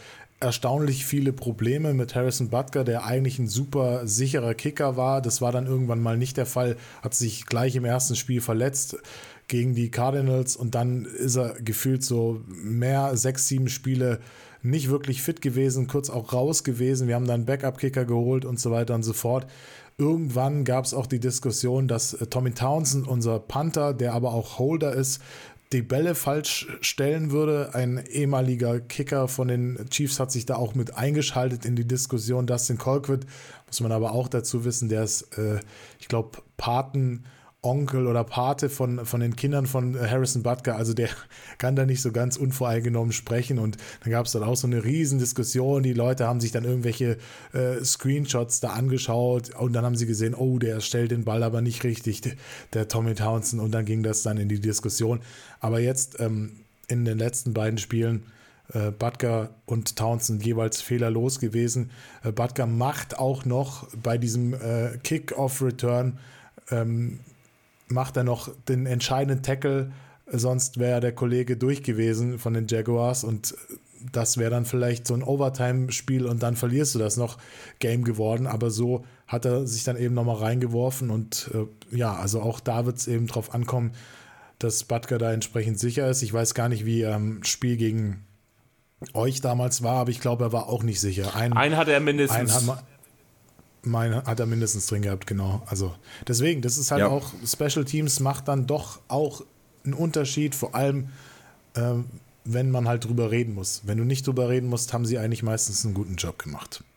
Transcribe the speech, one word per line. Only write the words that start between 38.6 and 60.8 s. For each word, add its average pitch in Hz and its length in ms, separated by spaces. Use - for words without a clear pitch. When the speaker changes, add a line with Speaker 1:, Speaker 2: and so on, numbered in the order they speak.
Speaker 1:
von, 123 340
von 120 160
den 117 160
Kindern 139 300
von 127 320
Harrison 123 440
Butker. 120 340
Also 113 180
der 113 140
<laughs> - 240
kann 131 180
da 135 80
nicht 131 180
so 117 100
ganz 120 240
unvoreingenommen 117 760
sprechen. 123 460
Und 107 180
dann 117 100
gab's 117 200
dann 110 120
auch 123 120
so 127 100
eine 120 180
Riesendiskussion. 135 1000
Die 127 100
Leute 120 340
haben 120 140
sich 117 120
dann 120 120
irgendwelche, 120 540
äh, 127 320
Screenshots 131 760
da 98 100
angeschaut 123 880
und 120 160
dann 117 100
haben 120 120
sie 117 100
gesehen, 113 280
oh, 127 240
der 113 220
stellt 120 300
den 117 140
Ball 110 180
aber 117 180
nicht 120 240
richtig, 113 380
der, 123 100
der 110 160
Tommy 113 260
Townsend. 110 460
Und 107 120
dann 113 120
ging 110 180
das 110 200
dann 107 160
in 101 100
die 104 120
Diskussion. 110 600
Aber 113 200
jetzt, 127 400
ähm, 107 320
in 120 180
den 110 140
letzten 117 340
beiden 110 260
Spielen, 113 440
äh, 107 200
Butker 113 580
und 113 300
Townsend 113 500
jeweils 113 340